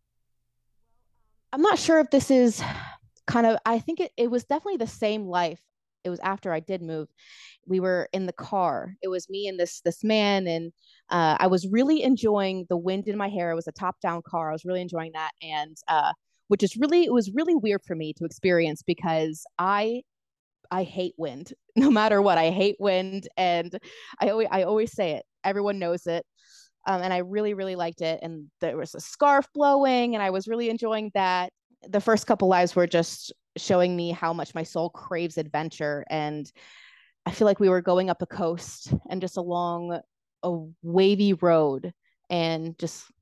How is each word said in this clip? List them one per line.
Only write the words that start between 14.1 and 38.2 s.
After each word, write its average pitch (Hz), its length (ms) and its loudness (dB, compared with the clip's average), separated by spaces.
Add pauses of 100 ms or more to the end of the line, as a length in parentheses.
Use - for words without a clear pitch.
car. 165 240 -6
I 156 40 -4
was 160 120 -10
really 180 160 -4
enjoying 165 320 -8
that, 156 160 -8 (140)
and, 156 340 -8 (100)
uh, 151 240 2 (360)
which 202 160 2
is 196 120 0
really, 302 280 4
it 247 100 0
was 220 220 2
really 330 180 0
weird 208 320 0
for 175 100 -6
me 156 180 -8
to 165 120 -8
experience, 165 560 0
because 160 640 -2 (160)
I, 208 420 0 (680)
I 185 140 -2
hate 180 340 -6
wind, 147 340 -8 (120)
<laughs> - 100 -6
no 269 160 6
matter 214 280 6
what. 190 200 6
I 160 100 4
hate 196 300 2
wind, 190 480 -2 (100)
and 175 400 0 (420)
I 208 100 2
always, 220 200 0
I 190 140 2
always 214 300 0
say 180 180 -2
it. 135 140 -6 (180)
Everyone 202 340 -2
knows 175 300 -4
it. 170 180 -4 (600)
Um, 185 160 0
and 185 100 -2
I 180 40 0
really, 208 360 -4
really 190 220 -6
liked 170 260 -6
it. 160 220 -2
And 160 240 -12 (120)
there 143 160 -4
was 160 200 -8
a - 40 -14
scarf 285 540 2
blowing, 269 640 2
and 208 80 -2
I 190 80 0
was 190 160 -4
really 233 240 -4
enjoying 220 420 -4
that. 185 400 0 (340)
The 202 140 0
first 220 240 2
couple 202 220 4
lives 180 280 4
were 175 120 4
just - 440 -2 (260)
showing 180 380 2
me 170 160 -4
how 170 220 -2
much 165 220 -8
my 165 80 -4
soul 165 260 -4
craves 170 480 -6
adventure. 151 720 -4
And 151 400 -4 (760)
I - 60 -6
feel 220 140 2
like 202 140 4
we 196 100 6
were 185 120 4
going 185 280 2
up 170 120 -2